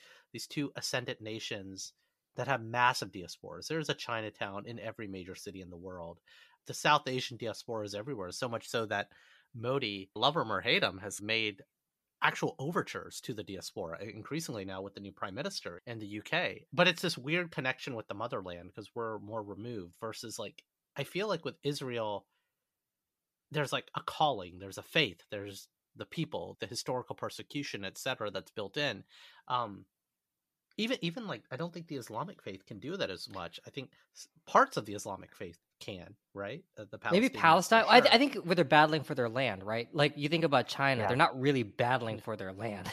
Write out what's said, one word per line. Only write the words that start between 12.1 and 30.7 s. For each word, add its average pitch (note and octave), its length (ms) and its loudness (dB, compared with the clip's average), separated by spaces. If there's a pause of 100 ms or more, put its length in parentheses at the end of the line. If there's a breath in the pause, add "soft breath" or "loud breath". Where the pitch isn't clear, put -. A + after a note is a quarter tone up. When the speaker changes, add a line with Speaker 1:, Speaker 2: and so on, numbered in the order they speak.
Speaker 1:
actual D#3 360 0
overtures C3+ 600 -4
to B2 140 -6
the G2+ 80 -8
diaspora, F2 580 -8
i-, G2 40 -8
increasingly A2 600 -6
now F#2+ 160 -8
with G2 140 -10
the G#2 60 -12
new G2+ 100 -10
prime G2+ 240 -6
minister A2 520 -6
in A#2 120 -8
the G#2+ 80 -8
U G#2 160 -6
K. D#3 500 -2
But E3+ 140 6
it's F3 160 4
this E3+ 160 0
weird E3 320 0
connection C3 460 -4
with A2 100 -8
the G#2+ 80 -8
motherland F#2 580 -6
'cause G#2+ 220 -14
we're A2 240 -4
more G#2 240 -6
removed G2+ 580 -8
versus, A2 380 -8
like, G#2 240 -10 (320)
I C#3+ 80 -4
feel F#3 240 -4
like F3+ 180 -2
with B2+ 200 -6
Israel, A#2+ 600 -2 (1300)
there's, D3 220 -2
like, C3 240 -2
a - 60 -4
calling, F#2+ 580 0
there's F#2+ 180 -12
a G2 60 -10
faith, B2+ 480 0
there's G2+ 340 -8 (300)
the A2 100 -10
people, G2 540 -6
the A2 80 -6
historical B2 480 -6
persecution, A2+ 680 -8
et F#2+ 140 -8
cetera, A#2+ 320 -2
that's G2 220 -8
built G2+ 240 -8
in. B2+ 260 -2 (460 loud breath)
Um, A2+ 360 -2 (920)